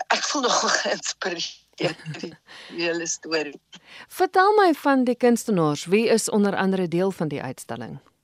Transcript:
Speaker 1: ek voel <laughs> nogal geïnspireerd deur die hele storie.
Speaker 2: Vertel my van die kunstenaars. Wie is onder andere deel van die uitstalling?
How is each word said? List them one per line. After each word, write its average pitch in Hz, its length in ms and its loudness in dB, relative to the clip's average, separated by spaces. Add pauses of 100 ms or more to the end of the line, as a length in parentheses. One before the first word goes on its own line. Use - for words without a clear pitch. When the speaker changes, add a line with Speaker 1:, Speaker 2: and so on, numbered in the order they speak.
Speaker 1:
ek - 160 0
voel - 180 -2
<laughs> 247 60 0
nogal - 220 0
geïnspireerd - 840 -4 (200)
deur 165 600 -8 (320)
die 170 160 -6
hele 170 220 -4
storie. 156 520 -6 (480)
Speaker 2:
Vertel 381 480 2
my 381 180 6
van 277 300 2
die 240 120 2
kunstenaars. 185 720 2
Wie 208 220 4
is - 220 2
onder 202 260 2
andere 190 320 0
deel 175 240 0
van 170 160 -4
die 143 140 -6
uitstalling? 123 580 -10 (240)